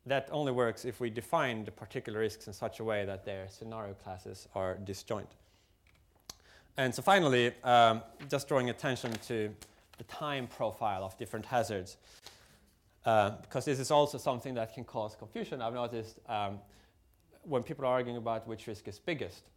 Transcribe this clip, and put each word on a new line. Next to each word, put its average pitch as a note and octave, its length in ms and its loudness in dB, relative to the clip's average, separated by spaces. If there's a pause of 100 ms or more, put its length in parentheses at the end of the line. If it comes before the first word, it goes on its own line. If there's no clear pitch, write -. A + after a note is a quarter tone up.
That C3 260 0
only D3 180 0
works A#2+ 340 2
if B2 140 -6
we A#2+ 120 -2
define A#2 540 0
the G#2+ 60 -8
particular A2 480 -8
risks A2 300 -2
in G#2+ 40 -10
such G#2+ 280 -6
a A2+ 40 -6
way G#2 200 0
that F#2+ 200 -6
their F#2+ 240 -8
scenario A2 460 -10
classes G2 600 -14
are F#2+ 200 -2
disjoint. G2 540 -6 (1500)
And B2+ 180 2
so - 80 -6
finally, C3 500 6 (100)
um, A#2 400 8 (260)
just C3+ 200 -4
drawing B2+ 220 2
attention B2 420 -4 (160)
to G#2+ 260 -2 (440)
the A#2 60 -16
time C#3 440 -6
profile G#2 560 -2
of F#2+ 140 -8
different A2 280 -8
hazards, G#2+ 520 0 (1040)
uh, A2 260 6 (120)
because - 220 -6
this C#3 140 0
is C3 120 -4
also D3 280 6
something B2+ 360 -4
that A2+ 200 -4
can B2 100 -12
cause G#2+ 300 -6
confusion. D3 480 -10
I've A#2+ 120 -2
noticed, A#2 440 -6 (100)
um, G2+ 300 -2 (840)
when C3+ 200 0
people C3+ 220 -6
are B2+ 80 4
arguing B2 240 2
about A2+ 320 -4
which A2 180 -10
risk G#2+ 220 -10
is G2+ 100 -12
biggest A#2 440 -6 (140)